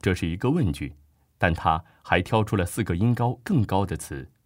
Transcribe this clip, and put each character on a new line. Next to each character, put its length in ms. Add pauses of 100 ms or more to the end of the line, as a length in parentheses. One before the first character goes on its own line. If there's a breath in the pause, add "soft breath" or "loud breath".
这 120
是 140
一 80
个 140
问 220
句， 220 (420)
但 160
他 300 (200 soft breath)
还 200
挑 220
出 100
了 100
四 200
个 100
音 180
高 300
更 220
高 200
的 120
词， 340 (140)